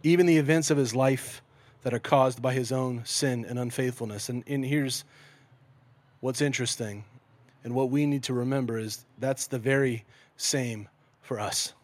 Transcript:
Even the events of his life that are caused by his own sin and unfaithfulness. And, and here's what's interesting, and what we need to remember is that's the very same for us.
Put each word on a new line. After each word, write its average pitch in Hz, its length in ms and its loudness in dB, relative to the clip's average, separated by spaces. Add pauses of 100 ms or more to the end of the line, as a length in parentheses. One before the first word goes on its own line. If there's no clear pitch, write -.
Even 175 240 6
the 165 100 8
events 156 340 4
of 147 60 6
his 120 180 2
life 131 460 0 (420)
that 120 120 -2
are 117 40 -4
caused 131 440 4
by 127 100 0
his 127 180 -2
own 127 360 -2
sin 123 420 -2
and 120 100 -4
unfaithfulness. 123 680 -4
And, 123 180 -6
and 139 180 -4
here's 135 400 -2 (1160)
what's 127 220 -2
interesting, 113 640 -4 (600)
and 120 100 -8
what 131 160 0
we 147 160 2
need 143 180 0
to 131 100 -4
remember 123 440 -2
is 110 260 -8 (140)
that's 131 280 -2
the 131 120 -6
very 131 460 0 (320)
same 117 520 -4 (320)
for 107 180 -8
us. - 460 -4